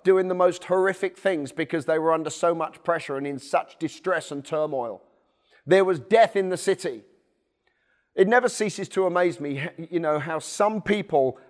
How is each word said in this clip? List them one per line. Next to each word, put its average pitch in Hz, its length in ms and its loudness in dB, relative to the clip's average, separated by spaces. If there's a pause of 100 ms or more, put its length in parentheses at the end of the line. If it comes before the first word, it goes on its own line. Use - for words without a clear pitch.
doing 185 240 4
the 185 80 -2
most 180 300 2
horrific 185 520 0
things 156 360 -2
because 160 320 -4
they 160 120 0
were 160 140 2
under 160 180 0
so 170 240 0
much 160 300 -6
pressure 160 320 -2
and 139 100 -4
in 143 140 -6
such - 400 -4
distress 165 520 -4
and 143 120 -8
turmoil. 139 580 -4 (640)
There 185 200 6
was 185 160 0
death 220 340 4
in 190 140 0
the 180 80 -2
city. 151 460 -4 (1120)
It 190 120 6
never 247 220 4
ceases 196 400 -6
to 190 160 0
amaze 175 340 0
me, 143 200 -6
h-, 160 300 -10
you 170 120 -4
know, 151 180 0
how 156 200 -6
some 208 420 -2
people 156 580 0 (100)